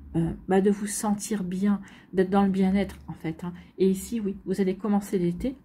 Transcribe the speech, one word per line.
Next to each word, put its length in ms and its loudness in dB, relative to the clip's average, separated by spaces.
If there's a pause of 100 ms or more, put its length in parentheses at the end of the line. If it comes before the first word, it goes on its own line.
(160)
euh, 160 2 (160)
bah, 140 6
de 80 4
vous 180 0
sentir 560 -4
bien, 380 0 (320)
d'être 160 2
dans 140 4
le 60 4
bien-être, 460 2 (120)
en 60 -10
fait, 300 -8
hein. 100 -8 (260)
Et 100 6
ici, 320 -2
oui, 240 -4
vous 160 -2
allez 140 2
commencer 440 0
l'été 460 -2